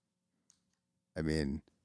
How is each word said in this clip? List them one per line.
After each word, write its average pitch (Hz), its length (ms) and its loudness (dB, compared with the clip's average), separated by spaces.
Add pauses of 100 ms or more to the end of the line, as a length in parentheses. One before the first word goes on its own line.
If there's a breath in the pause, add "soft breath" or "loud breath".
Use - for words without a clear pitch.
(1160)
I 82 40 -2
mean, 78 400 0 (240)